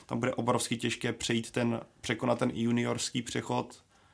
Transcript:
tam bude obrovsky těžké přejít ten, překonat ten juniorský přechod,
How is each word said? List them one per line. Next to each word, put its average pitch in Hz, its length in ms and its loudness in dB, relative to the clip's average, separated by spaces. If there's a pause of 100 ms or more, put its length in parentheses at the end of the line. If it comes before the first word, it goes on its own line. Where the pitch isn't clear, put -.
tam 120 140 -4
bude 123 140 2
obrovsky 120 440 2
těžké 117 360 -2
přejít 117 380 0
ten, 120 300 0 (200)
překonat 120 380 2
ten 127 140 2
juniorský 120 680 0
přechod, 123 600 -4 (300)